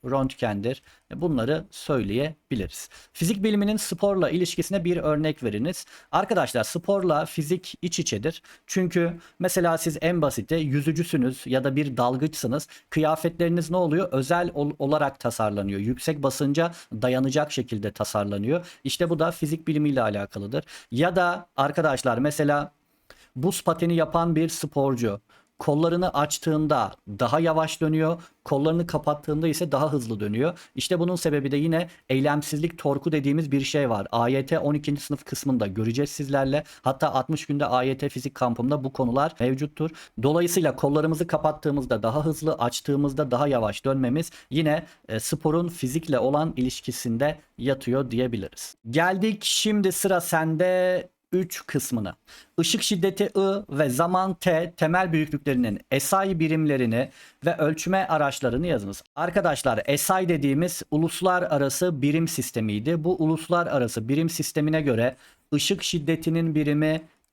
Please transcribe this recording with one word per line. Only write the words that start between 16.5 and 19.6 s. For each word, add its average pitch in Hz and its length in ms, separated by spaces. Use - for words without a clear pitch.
dayanacak 131 580
şekilde 107 400
tasarlanıyor. 104 760
İşte 165 260
bu 165 100
da 165 120
fizik 160 360